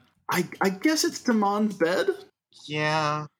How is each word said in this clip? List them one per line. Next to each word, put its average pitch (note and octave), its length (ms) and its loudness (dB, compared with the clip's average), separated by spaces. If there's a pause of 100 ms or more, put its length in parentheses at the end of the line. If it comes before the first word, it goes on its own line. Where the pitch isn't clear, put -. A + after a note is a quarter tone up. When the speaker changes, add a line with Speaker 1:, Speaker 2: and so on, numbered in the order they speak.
(280)
Speaker 1:
I, E3+ 200 -2 (120)
I F#3+ 100 2
guess D#4 340 0
it's - 160 -4
Damon's G#3 560 2
bed? E3+ 320 2 (580)
Speaker 2:
Yeah. D3+ 600 0 (140)